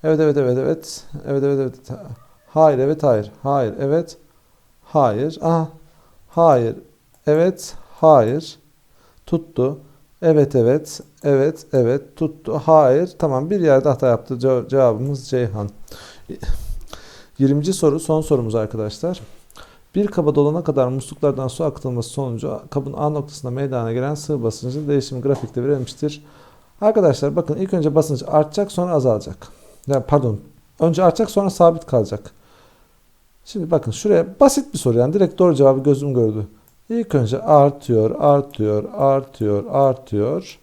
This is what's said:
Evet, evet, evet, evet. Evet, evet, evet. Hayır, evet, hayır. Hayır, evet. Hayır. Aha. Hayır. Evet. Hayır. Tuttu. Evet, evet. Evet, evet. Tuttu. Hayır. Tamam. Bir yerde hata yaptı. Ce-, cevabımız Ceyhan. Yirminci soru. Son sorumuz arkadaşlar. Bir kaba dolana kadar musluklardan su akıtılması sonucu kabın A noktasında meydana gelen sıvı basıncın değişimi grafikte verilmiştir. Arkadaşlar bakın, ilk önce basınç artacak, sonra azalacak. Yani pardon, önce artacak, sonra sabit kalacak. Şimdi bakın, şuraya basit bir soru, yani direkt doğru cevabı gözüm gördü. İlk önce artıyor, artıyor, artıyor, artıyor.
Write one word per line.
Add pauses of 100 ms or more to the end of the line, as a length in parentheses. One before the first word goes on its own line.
Evet,
evet,
evet,
evet. (220)
Evet,
evet,
evet. (480)
Hayır,
evet,
hayır. (100)
Hayır,
evet. (680)
Hayır.
Aha. (600)
Hayır. (500)
Evet. (260)
Hayır. (680)
Tuttu. (440)
Evet,
evet. (240)
Evet,
evet.
Tuttu.
Hayır.
Tamam.
Bir
yerde
hata
yaptı.
Ce-,
cevabımız
Ceyhan. (1700)
Yirminci
soru.
Son
sorumuz
arkadaşlar. (760)
Bir
kaba
dolana
kadar
musluklardan
su
akıtılması
sonucu (100)
kabın
A
noktasında
meydana
gelen
sıvı
basıncın
değişimi
grafikte
verilmiştir. (560)
Arkadaşlar
bakın,
ilk
önce
basınç
artacak,
sonra
azalacak. (380)
Yani
pardon, (400)
önce
artacak,
sonra
sabit
kalacak. (1120)
Şimdi
bakın,
şuraya
basit
bir
soru,
yani
direkt
doğru
cevabı
gözüm
gördü. (420)
İlk
önce
artıyor,
artıyor, (100)
artıyor,
artıyor.